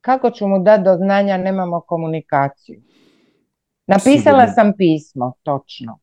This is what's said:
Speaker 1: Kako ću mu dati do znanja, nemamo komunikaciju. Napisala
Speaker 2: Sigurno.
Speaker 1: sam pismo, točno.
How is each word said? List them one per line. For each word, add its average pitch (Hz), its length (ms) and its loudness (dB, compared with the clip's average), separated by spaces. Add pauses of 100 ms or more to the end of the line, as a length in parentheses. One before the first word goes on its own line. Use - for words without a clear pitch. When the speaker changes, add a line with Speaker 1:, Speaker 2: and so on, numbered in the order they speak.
Speaker 1:
Kako 254 300 0
ću 208 160 -8
mu 196 120 0
dati 190 260 2
do 185 120 2
znanja, 196 400 -2
nemamo 185 440 -6
komunikaciju. 160 1000 -6 (1040)
Napisala 202 280 2 (240)
Speaker 2:
Sigurno. 220 160 4
Speaker 1:
sam 208 200 2
pismo, 151 580 -2 (100)
točno. 127 600 -10